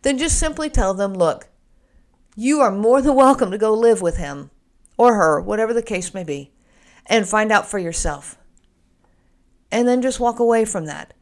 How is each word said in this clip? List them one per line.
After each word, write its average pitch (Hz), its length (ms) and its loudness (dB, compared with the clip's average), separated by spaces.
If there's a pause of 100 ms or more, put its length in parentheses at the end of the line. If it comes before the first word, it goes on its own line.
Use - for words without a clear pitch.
then 269 160 -2
just 320 180 -2
simply 311 320 -4
tell 196 240 0
them, 196 220 -4
"Look, 170 340 -2 (840)
you 277 260 0
are 220 100 2
more 226 300 2
than 269 140 2
welcome 262 340 4
to 208 80 -6
go 214 160 2
live 220 300 2
with 170 140 -2
him 143 340 -10 (440)
or 233 200 6
her, 160 260 2
whatever 214 320 -2
the 233 80 0
case 185 320 -8
may 190 100 -10
be, 143 300 -10 (540)
and 208 200 2
find 214 240 0
out 208 160 2
for 208 120 -6
yourself." 165 580 -6 (1300)
And 240 160 0
then 247 160 2
just 254 160 -4
walk 240 200 -2
away 233 240 2
from 190 220 -6
that. 147 360 -14